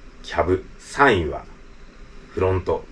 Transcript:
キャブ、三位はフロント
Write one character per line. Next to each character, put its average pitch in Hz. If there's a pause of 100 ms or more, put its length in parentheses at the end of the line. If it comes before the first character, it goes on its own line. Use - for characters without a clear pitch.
(220)
キ -
ャ 82
ブ、 92 (140)
三 -
位 76
は - (880)
フ -
ロ 92
ン 92
ト -